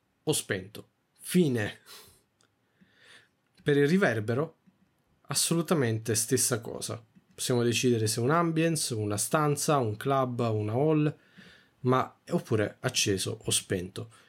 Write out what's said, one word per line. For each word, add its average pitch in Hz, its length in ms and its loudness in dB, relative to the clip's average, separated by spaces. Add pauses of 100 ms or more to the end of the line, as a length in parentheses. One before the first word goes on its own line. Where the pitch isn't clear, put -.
(220)
o 156 100 0
spento. - 580 -6 (280)
Fine. 127 600 0 (1800)
Per 147 160 4
il 143 120 6
riverbero, 131 720 0 (640)
assolutamente 127 920 0
stessa 120 460 0
cosa. - 440 -10 (300)
Possiamo 120 300 0
decidere 120 420 2
se 110 140 -2
un 123 100 0
ambience, 165 640 0
una 104 220 -2
stanza, 147 600 0
un 107 180 -2
club, 127 560 -2
una 107 220 -2
hall, 151 420 2 (640)
ma, 123 360 0 (140)
oppure 113 480 -2
acceso - 640 -2
o - 80 -6
spento. - 640 -4 (160)